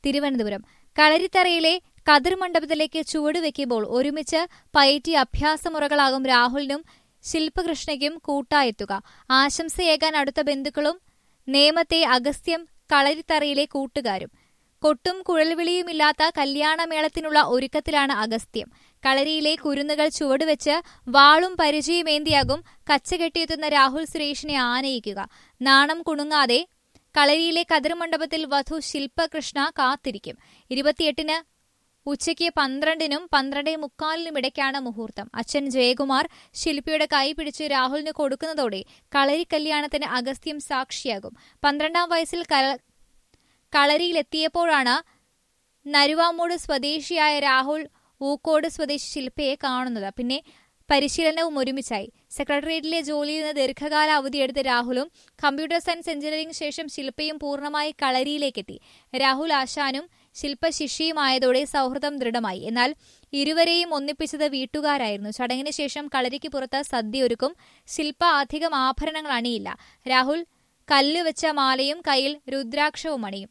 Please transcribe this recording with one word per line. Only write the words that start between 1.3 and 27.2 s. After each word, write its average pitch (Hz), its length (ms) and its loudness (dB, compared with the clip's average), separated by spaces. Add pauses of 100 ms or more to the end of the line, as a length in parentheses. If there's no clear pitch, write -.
കതിർ 302 300 6
മണ്ഡപത്തിലേക്ക് 320 680 -2
ചുവടുവെക്കുമ്പോൾ 294 840 -2
ഒരുമിച്ച് 285 520 0 (320)
പയറ്റിയ 294 460 4
അഭ്യാസമുറകളാകും 294 1080 0
രാഹുലിനും 262 540 2 (440)
ശില്പകൃഷ്ണയ്ക്കും 311 920 -2
കൂട്ടായെത്തുക. 277 760 0 (380)
ആശംസയേകാൻ 311 840 2
അടുത്ത 277 260 0
ബന്ധുക്കളും 294 540 -2 (520)
നേമത്തെ 311 600 4
അഗസ്ത്യം 285 520 0 (300)
കളരിത്തറയിലെ 294 760 2
കൂട്ടുകാരും. 247 640 -4 (520)
കൊട്ടും 330 400 2
കുഴൽവിളിയുമില്ലാത്ത 330 1080 2
കല്യാണമേളത്തിനുള്ള 311 1120 0
ഒരുക്കത്തിലാണ് 277 680 0
അഗസ്ത്യം. 220 540 -4 (340)
കളരിയിലെ 302 520 2
കുരുന്നുകൾ 302 540 0
ചുവടുവെച്ച് 294 680 0 (340)
വാളും 294 480 8
പരിചയമേന്തിയാകും 302 1040 2 (260)
കച്ചകെട്ടിയെത്തുന്ന 320 840 0
രാഹുൽ 285 360 4
സുരേഷിനെ 294 600 -4
ആനയിക്കുക. 240 540 -4 (420)
നാണം 277 420 6
കുണുങ്ങാതെ 294 580 2 (540)
കളരിയിലെ 320 500 4